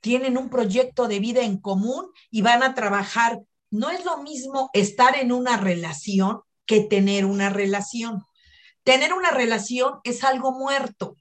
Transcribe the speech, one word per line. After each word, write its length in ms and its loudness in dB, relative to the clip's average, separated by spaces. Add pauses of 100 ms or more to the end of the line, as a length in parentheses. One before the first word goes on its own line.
Tienen 360 0
un 120 -6
proyecto 580 0
de 120 -2
vida 240 0
en 140 -2
común 500 -4 (240)
y 100 0
van 220 6
a 100 2
trabajar. 680 0 (280)
No 220 -2
es 140 -6
lo 180 -4
mismo 500 -6
estar 420 4
en 160 0
una 260 0
relación 840 -2 (240)
que 140 4
tener 460 2
una 240 0
relación. 760 -4 (580)
Tener 300 4
una 160 0
relación 760 -2
es 200 -6
algo 280 0
muerto. 680 -4